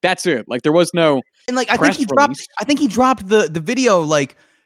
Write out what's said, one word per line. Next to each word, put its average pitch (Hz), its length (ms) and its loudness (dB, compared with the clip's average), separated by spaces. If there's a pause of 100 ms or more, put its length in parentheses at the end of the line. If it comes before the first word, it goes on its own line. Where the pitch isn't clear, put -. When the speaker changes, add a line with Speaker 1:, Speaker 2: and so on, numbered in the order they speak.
Speaker 1:
That's 180 240 -2
it. 123 200 -2
Like, 120 140 -6
there 151 120 0
was 170 200 2
no 151 300 2 (240)
Speaker 2:
And, 254 100 -4
like, 240 120 -2
I - 20 -2
think - 80 0
Speaker 1:
press - 180 2
Speaker 2:
he 277 80 -2
dropped, 269 320 0
Speaker 1:
release. - 100 -16 (120)
Speaker 2:
I 208 40 -8
think 277 160 -2
he 294 80 2
dropped 220 400 0
the, 202 240 2
the 165 100 -6
video, 220 400 2
like, 151 340 -2 (300)